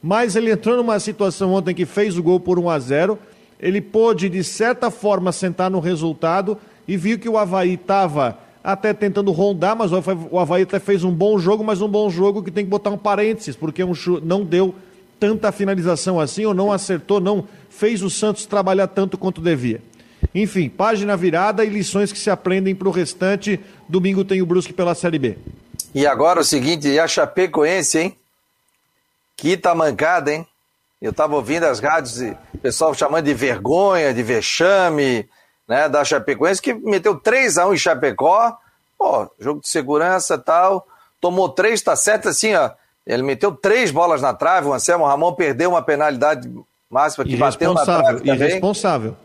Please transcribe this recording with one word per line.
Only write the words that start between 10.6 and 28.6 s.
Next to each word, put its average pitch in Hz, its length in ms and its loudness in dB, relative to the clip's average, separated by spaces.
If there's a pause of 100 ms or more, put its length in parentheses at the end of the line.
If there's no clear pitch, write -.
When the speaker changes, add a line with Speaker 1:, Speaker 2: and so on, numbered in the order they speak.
Speaker 1:
até 185 160 -2
fez 190 240 0
um 185 80 0
bom 202 260 2
jogo, 196 260 0
mas 208 180 -2
um 214 60 -2
bom 208 220 0
jogo 196 340 0
que 180 80 -10
tem 202 120 -4
que 185 60 -6
botar 202 200 -2
um 202 80 -4
parênteses, 208 580 -2
porque 156 280 -4
um 180 100 -2
chu-, 170 300 -2
não 185 200 0
deu 180 320 2 (440)
tanta 214 320 0
finalização 180 680 0
assim, 160 260 -2
ou 214 80 2
não 196 180 2
acertou, 196 480 -2
não 196 260 0 (240)
fez 214 320 -2
o 190 80 -2
Santos 214 360 -4
trabalhar 190 420 0
tanto 190 300 -2
quanto 190 240 -4
devia. 127 400 -2 (540)
Enfim, 185 340 0
página 208 480 0
virada 185 460 0
e 214 60 0
lições 202 420 -2
que - 80 -12
se - 100 -4
aprendem 190 460 0
pro 190 160 -2
restante. 190 680 -2 (280)
Domingo 190 360 0
tem 190 180 0
o 180 40 2
Brusque 170 280 0
pela 175 200 0
Série 165 240 -2
B. 123 200 -2 (560)
Speaker 2:
E 139 120 2
agora 151 360 4
o - 20 2
seguinte, 147 440 0
e 143 120 4
a 160 80 2
Chapecoense, 170 920 0
hein? 175 180 -2 (1200)